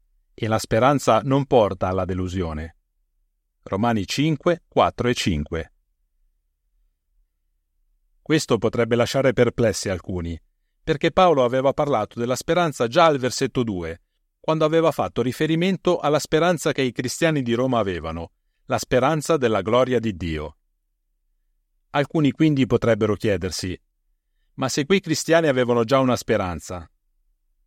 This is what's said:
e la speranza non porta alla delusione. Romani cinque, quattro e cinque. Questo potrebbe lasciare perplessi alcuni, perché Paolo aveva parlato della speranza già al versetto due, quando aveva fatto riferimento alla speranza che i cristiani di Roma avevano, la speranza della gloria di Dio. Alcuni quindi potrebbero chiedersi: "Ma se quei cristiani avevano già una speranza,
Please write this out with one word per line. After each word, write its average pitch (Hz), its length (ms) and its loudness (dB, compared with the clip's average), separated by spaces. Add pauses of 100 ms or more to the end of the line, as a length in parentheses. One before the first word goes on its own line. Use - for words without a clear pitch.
(320)
e 113 140 -6
la 110 100 0
speranza 120 680 2
non 139 220 0
porta 98 420 2
alla 92 160 -2
delusione. 90 720 -6 (840)
Romani 104 460 -2
cinque, 160 600 0
quattro 104 400 2
e 123 60 2
cinque. 80 600 -4 (2500)
Questo 143 340 0
potrebbe 117 380 0
lasciare 127 380 2
perplessi 117 540 0
alcuni, 90 520 -6 (420)
perché 156 300 -2
Paolo 165 320 4
aveva 131 280 2
parlato 123 480 -2
della 120 160 -2
speranza 165 520 -2
già 165 180 4
al 147 140 4
versetto 127 420 -2
due, 87 400 -6 (380)
quando 156 260 0
aveva 160 260 2
fatto 98 300 -2
riferimento 165 760 0
alla 151 180 0
speranza 156 540 0
che 135 100 -2
i 127 100 0
cristiani 147 520 -2
di 117 100 -2
Roma 123 240 0
avevano, 82 540 -4 (340)
la 123 140 -2
speranza 147 580 0
della 110 240 0
gloria 123 380 2
di 113 160 -4
Dio. 78 420 -8 (1300)
Alcuni 143 400 0
quindi 147 340 2
potrebbero 107 500 2
chiedersi: 92 640 -4 (760)
"Ma 131 140 -4
se 147 160 -2
quei 196 160 2
cristiani 160 460 2
avevano 123 360 2
già 135 160 2
una 127 160 2
speranza, 90 760 -4 (760)